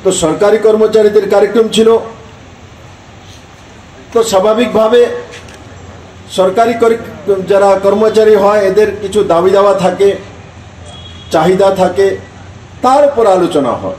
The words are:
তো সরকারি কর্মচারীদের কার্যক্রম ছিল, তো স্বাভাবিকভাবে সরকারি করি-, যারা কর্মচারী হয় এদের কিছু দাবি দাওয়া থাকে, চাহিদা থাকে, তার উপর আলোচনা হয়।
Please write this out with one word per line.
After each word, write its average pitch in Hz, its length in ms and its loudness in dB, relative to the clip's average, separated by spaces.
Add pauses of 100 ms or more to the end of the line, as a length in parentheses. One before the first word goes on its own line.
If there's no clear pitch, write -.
তো 185 80 0
সরকারি 175 460 0
কর্মচারীদের 214 720 2
কার্যক্রম 208 380 0
ছিল, 220 300 2 (2250)
তো 226 100 0
স্বাভাবিকভাবে 220 840 0 (1300)
সরকারি 190 420 0
করি-, 226 600 -2 (140)
যারা 196 360 2
কর্মচারী 214 520 2
হয় 202 240 2
এদের 196 280 0 (140)
কিছু 196 220 -2
দাবি 170 260 0
দাওয়া 196 240 2
থাকে, 180 420 0 (1160)
চাহিদা 185 400 0
থাকে, 190 460 -2 (640)
তার 277 240 2
উপর 233 220 0
আলোচনা 156 440 0
হয়। 95 280 -8